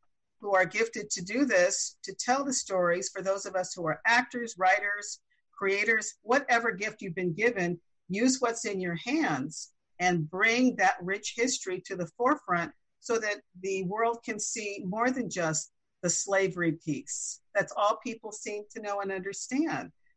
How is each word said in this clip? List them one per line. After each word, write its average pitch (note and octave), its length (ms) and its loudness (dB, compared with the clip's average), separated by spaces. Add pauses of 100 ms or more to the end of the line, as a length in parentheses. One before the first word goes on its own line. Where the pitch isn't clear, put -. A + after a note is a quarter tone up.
(420)
who G3+ 120 0
are F#3 120 6
gifted A3 420 -2
to F3+ 160 -4
do A#3+ 220 0
this, F3+ 580 2
to F#3+ 100 -10
tell C4+ 300 0
the C4+ 80 -4
stories, F#3 560 0
for F#3+ 140 -10
those G3 240 -2
of - 80 -6
us F#3 180 -2
who E3+ 140 -6
are - 200 -2
actors, A#3+ 520 0
writers, G3+ 600 2 (360)
creators, G#3 640 0
whatever A#3 500 2
gift G#3 300 -6
you've F#3 140 -6
been F3+ 180 0
given, F3+ 480 0 (300)
use A#3+ 300 2
what's A#3 260 0
in G3 120 -2
your F3 180 -2
hands E3+ 760 -2 (280)
and F3 300 2
bring A#3 460 4
that F#3+ 240 4
rich F#3+ 340 -4
history F#3+ 520 -2
to F#3+ 100 -8
the F3 100 -4 (120)
forefront G3+ 540 0 (300)
so A#3 140 0
that G#3+ 200 -2 (260)
the F#3+ 220 -2
world A3+ 380 0
can G#3+ 160 -6
see G#3 480 -6
more A3+ 240 0
than A#3+ 200 -2
just D#3+ 420 -2 (300)
the F3 80 2
slavery F3 640 2 (120)
piece. - 560 -6 (140)
That's G3 200 0
all G#3+ 300 2
people A3+ 260 -10
seem G#3 420 -8
to A3+ 100 -12
know G3+ 180 -4
and G3 100 -4
understand G3 800 -4 (260)